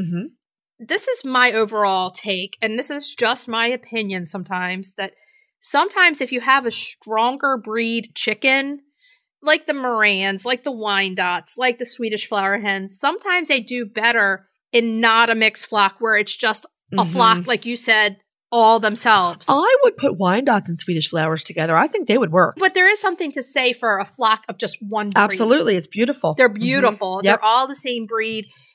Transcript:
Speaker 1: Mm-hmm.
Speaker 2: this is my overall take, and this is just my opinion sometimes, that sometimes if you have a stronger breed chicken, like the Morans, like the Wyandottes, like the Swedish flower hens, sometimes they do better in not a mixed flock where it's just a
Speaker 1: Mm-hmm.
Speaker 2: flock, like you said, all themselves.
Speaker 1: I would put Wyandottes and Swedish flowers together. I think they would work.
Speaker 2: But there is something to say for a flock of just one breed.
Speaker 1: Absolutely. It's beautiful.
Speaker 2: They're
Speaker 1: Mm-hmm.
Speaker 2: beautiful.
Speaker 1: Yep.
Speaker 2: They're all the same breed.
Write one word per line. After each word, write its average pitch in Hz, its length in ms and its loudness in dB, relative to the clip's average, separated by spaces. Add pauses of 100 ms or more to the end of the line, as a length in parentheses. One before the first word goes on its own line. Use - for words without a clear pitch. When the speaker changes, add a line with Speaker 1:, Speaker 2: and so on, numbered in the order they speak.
Speaker 1:
Mm-hmm. 175 260 -4 (520)
Speaker 2:
this 311 300 -4
is - 160 -6
my 254 280 2
overall 202 600 0
take, 196 500 -6
and 220 160 -4
this 277 120 -6
is 285 240 -8
just 240 340 -2
my 226 180 -2
opinion 220 600 -6
sometimes, 185 680 -8
that 190 200 -10 (440)
sometimes 339 600 2
if 254 120 -4
you 247 80 -4
have 262 260 2
a 233 40 0
stronger 247 880 -2
breed 226 580 -4
chicken, 269 640 -2 (600)
like 311 240 2
the 302 80 -2
Morans, 208 720 0
like 247 200 -4
the 285 80 -4
Wyandottes, 190 840 -4
like 247 220 -2
the 247 60 -8
Swedish 220 440 -6
flower 202 300 -2
hens, 196 400 -6
sometimes 359 500 -2
they 277 120 2
do 247 260 -6
better 208 600 0 (240)
in 226 280 0
not 226 300 4
a 226 40 2
mixed 220 320 0
flock 202 320 0
where 220 180 0
it's 208 200 -2
just 220 280 -2
a - 40 -20 (300)
Speaker 1:
Mm-hmm. 175 140 0
Speaker 2:
flock, 220 340 4
like 233 200 -2
you 240 100 -6
said, 214 420 2 (340)
all 226 260 6
themselves. 214 720 2
Speaker 1:
I 381 340 4
would 494 140 4
put - 220 -2
Wyandottes 202 500 2
and 165 100 -6
Swedish 160 320 -4
flowers 160 320 -2
together. 165 340 -2
I 165 120 4
think 359 180 -4
they 208 100 2
would 220 140 0
work. 175 280 2
Speaker 2:
But 370 160 2
there 370 140 4
is 415 120 2
something 349 320 -2
to 269 100 -6
say 254 300 0
for 226 260 -2
a 196 60 -4
flock 220 440 0
of 214 80 -10
just - 240 -6
one 208 300 -4
breed. 196 100 2
Speaker 1:
Absolutely. 220 560 2
It's 170 120 -4
beautiful. 220 460 -2
Speaker 2:
They're 254 140 4
Speaker 1:
Mm-hmm. 208 140 -2
Speaker 2:
beautiful. 214 600 0
Speaker 1:
Yep. 208 160 4
Speaker 2:
They're 214 40 -4
all 240 220 4
the 269 80 -12
same 240 320 -6
breed. 220 400 -6 (280)